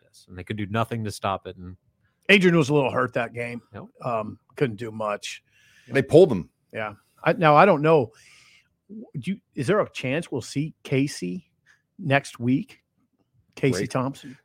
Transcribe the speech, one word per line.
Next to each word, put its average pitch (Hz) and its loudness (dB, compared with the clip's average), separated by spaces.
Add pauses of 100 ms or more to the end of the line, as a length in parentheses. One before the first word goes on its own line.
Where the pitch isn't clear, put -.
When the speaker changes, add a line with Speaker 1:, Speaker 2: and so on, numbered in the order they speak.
Speaker 1:
Yes, - -20
and 92 -18
they 90 -12
could 110 -8
do 104 -6
nothing 113 -2
to 101 -6
stop 98 -4
it. 90 -12
And 90 -16 (540)
Speaker 2:
Adrian 185 4
was 135 0
a 147 -2
little 135 0
hurt 123 -4
that 117 -6
game. 120 -10 (120)
Speaker 1:
Yep. 120 -14 (180)
Speaker 2:
Um, 110 -6 (160)
couldn't 117 -4
do 110 -12
much. 107 -8 (460)
Speaker 3:
They 131 2
pulled 160 8
them. 87 -4 (220)
Speaker 2:
Yeah. 107 -8 (300)
I, 165 2
now, 156 4
I 175 10
don't 160 4
know. 156 4 (800)
Do 202 -10
you, - -6 (160)
is 127 -4
there 202 4
a 147 -2
chance 135 -4
we'll 123 -4
see 151 -6 (100)
Casey 160 -2 (480)
next 139 0
week? 123 -2 (720)
Casey 127 0
Speaker 3:
Great. 120 -4
Speaker 2:
Thompson? 135 -6